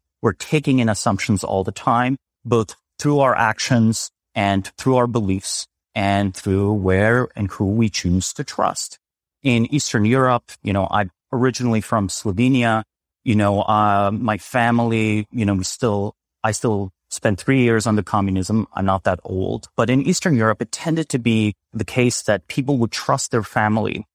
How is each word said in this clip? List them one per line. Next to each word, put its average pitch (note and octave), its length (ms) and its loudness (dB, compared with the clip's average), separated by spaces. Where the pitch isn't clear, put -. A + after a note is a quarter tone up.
We're A2 120 2
taking D3 460 0
in A2+ 80 2
assumptions G#2 560 0
all G2 200 -2
the G#2+ 80 -6
time, B2+ 460 0
both A2+ 300 0
through D3 220 0
our B2+ 160 4
actions A2+ 720 2
and G2 320 0
through C3 180 0
our B2 120 4
beliefs G2+ 600 -4
and G2+ 380 0
through G2+ 400 0
where G#2 640 2
and G2+ 160 -4
who G2 200 -2
we A2+ 180 2
choose F2+ 440 -2
to D3 100 -10
trust. - 560 -4
In A#2+ 300 2
Eastern A#2+ 320 0
Europe, B2+ 460 2
you G#2 80 -2
know, G2 180 0
I'm G2 220 -2
originally A#2+ 500 0
from G#2 260 0
Slovenia. A#2 760 0
You G#2+ 100 2
know, G2+ 280 2
uh, G2+ 500 2
my G#2+ 240 -2
family, A2+ 920 0
you A#2 140 -2
know, G2+ 100 2
we F#2 100 -2
still, G#2 500 -2
I A2 100 0
still G2+ 400 -2
spent G#2 280 -2
three C3+ 260 2
years A2+ 220 2
under G#2+ 180 2
communism. G2 720 0
I'm F#2+ 120 -4
not F#2+ 180 0
that F#2 220 0
old. G2 500 -6
But A#2 140 2
in C3+ 140 2
Eastern E3+ 340 0
Europe, A2 240 2
it - 100 -8
tended D#3+ 380 -4
to C3 100 -2
be A2 360 0
the A2+ 100 -4
case - 400 0
that G2+ 240 0
people C3+ 300 -2
would A#2 140 0
trust - 400 -4
their A2+ 120 0
family G#2+ 720 -2